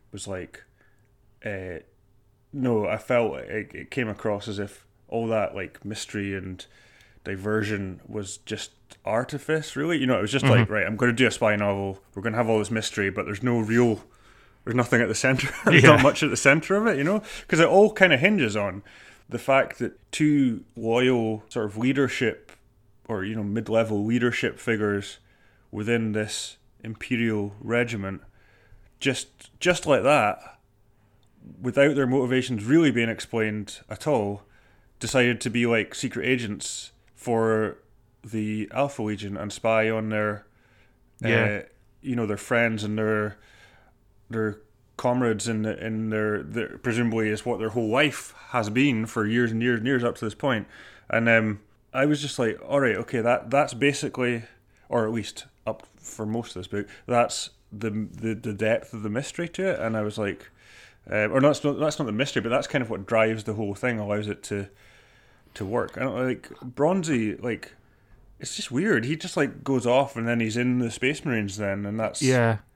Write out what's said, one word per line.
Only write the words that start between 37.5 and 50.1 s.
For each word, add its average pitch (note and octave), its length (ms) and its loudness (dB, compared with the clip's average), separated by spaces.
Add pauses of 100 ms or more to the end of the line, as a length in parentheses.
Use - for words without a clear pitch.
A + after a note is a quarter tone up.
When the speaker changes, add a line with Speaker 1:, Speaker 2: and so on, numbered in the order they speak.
Speaker 1:
the G#2+ 480 -6
Alpha C#3 300 -4
Legion G2+ 340 -6
and G2+ 160 -8
spy A2 380 2
on A2 180 -4
their, G#2+ 380 -4 (760)
Speaker 2:
Yeah. A2+ 240 2
Speaker 1:
uh, G#2 180 -2 (400)
you B2+ 140 -4
know, A#2 100 -2
their G#2 100 -2
friends A2+ 460 0
and G#2+ 160 -4
their, G#2+ 380 -2 (920)
their A2 280 -4 (380)
comrades A#2+ 500 0
in A2 160 -2
the, G#2+ 220 -6
in A2 260 -4
their, G#2+ 320 -2
their, G2+ 360 -8
presumably A2+ 500 0
is G#2+ 180 -4
what A#2 140 -2
their A2 100 -2
whole A2+ 180 -2
life C3+ 460 0 (140)
has A2+ 220 -2
been A#2 360 2
for A2 200 -2
years A#2 260 2
and A2+ 100 -2
years A#2+ 160 0
and A2 80 -4
years B2+ 160 0
up A#2+ 140 -2